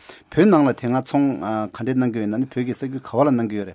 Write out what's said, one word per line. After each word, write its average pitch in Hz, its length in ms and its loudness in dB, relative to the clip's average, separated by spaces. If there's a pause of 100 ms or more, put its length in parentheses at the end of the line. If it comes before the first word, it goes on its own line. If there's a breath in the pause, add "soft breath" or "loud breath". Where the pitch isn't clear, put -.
(300 loud breath)
표 160 140 4
낭라 151 300 6
탱아 127 280 -2
총, 139 400 0
아, 107 300 -4
간대 117 220 -4
남겨요. 117 340 0
나는 123 200 -2
벽에 127 240 -4
쓰기 135 300 -8
가와라 135 300 2
남겨요래. 104 420 -2